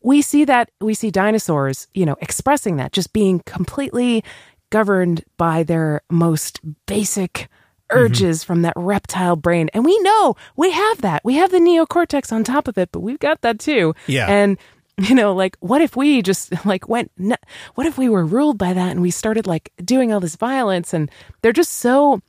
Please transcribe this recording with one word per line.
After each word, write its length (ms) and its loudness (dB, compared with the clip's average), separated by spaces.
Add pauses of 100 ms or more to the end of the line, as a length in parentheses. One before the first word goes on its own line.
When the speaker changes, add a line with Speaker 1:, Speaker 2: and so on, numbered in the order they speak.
Speaker 1:
we 220 4
see 240 2
that, 240 2 (100)
we 140 -2
see 160 -4
dinosaurs, 800 -2
you 140 0
know, 160 -2
expressing 540 -2
that, 160 -6
just 200 -4
being 280 2
completely 840 -4 (460)
governed 520 2 (140)
by 260 0
their 380 -2 (100)
most 480 0 (280)
basic 640 -4 (420)
urges 500 2
Speaker 2:
Mm-hmm. 60 -16
Speaker 1:
from 160 0
that 120 0
reptile 600 -2
brain. 380 0
And 100 0
we 140 4
know 360 2 (220)
we 140 2
have 320 -2
that. 240 -2
We 80 0
have 160 2
the 80 2
neocortex 760 2
on 100 -2
top 260 0
of 100 -6
it, 120 -2
but 100 -8
we've 180 -8
got 240 -2
that 160 -2
too. 360 0 (120)
Speaker 2:
Yeah. 220 0
Speaker 1:
And, 280 2 (400)
you 180 2
know, 200 4
like, 260 -2
what 220 0
if 120 0
we 280 2
just, 420 -4
like, 240 -2
went, 220 -4 (100)
n-, 160 -2 (380)
what 120 -4
if 120 -4
we 100 2
were 160 2
ruled 320 0
by 160 -2
that 200 -2
and 100 -2
we 80 0
started, 360 -4
like, 240 -4 (140)
doing 260 2
all 100 0
this 160 -8
violence? 580 -2
And 160 -2 (320)
they're 100 4
just 220 0
so 540 2